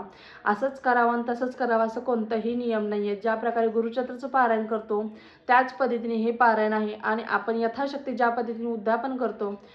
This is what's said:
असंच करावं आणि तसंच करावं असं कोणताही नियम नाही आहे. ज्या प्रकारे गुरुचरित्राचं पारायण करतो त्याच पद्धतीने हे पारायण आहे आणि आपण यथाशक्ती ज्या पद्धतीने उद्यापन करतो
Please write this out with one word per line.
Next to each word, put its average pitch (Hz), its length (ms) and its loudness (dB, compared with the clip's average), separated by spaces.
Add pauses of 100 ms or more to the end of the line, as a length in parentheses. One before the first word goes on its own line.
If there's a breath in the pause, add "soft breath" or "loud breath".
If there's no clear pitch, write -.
(460 loud breath)
असंच 262 360 0
करावं 240 320 4
आणि 240 160 0
तसंच 247 260 -2
करावं 226 300 2
असं 226 160 -4
कोणताही 226 540 0
नियम 233 300 0
नाही 208 220 0
आहे. 202 80 0
ज्या 214 200 0
प्रकारे 226 320 2
गुरुचरित्राचं 240 600 -2
पारायण 233 380 2
करतो 214 520 -4 (300 loud breath)
त्याच 262 260 4
पद्धतीने 233 420 -2
हे 220 160 2
पारायण 220 420 4
आहे 214 200 0
आणि 220 300 -2
आपण 214 320 -2
यथाशक्ती 269 560 -2
ज्या 240 180 2
पद्धतीने 233 400 -4
उद्यापन 233 480 -2
करतो 208 440 -4 (140 loud breath)